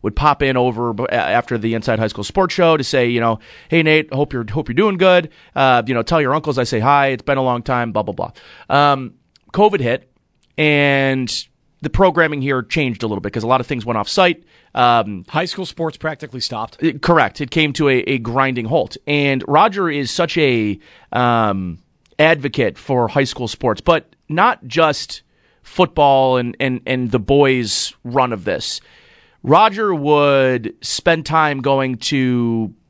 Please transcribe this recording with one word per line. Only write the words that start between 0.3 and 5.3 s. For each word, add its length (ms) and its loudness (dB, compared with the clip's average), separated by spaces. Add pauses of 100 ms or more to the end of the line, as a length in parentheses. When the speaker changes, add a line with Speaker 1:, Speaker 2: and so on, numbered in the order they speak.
Speaker 1:
in 140 0
over 340 0
b-, 180 -4
a-, 60 -2
after 420 0
the 180 -2
Inside 220 -2
High 100 0
School 180 -8
Sports 280 -2
Show 220 4
to 80 -2
say, 240 0
you 140 0
know, 180 0 (300)
"Hey, 140 2
Nate, 300 2
hope 200 -2
you're, 180 -4
hope 160 -4
you're 80 -6
doing 220 2
good. 320 4 (260)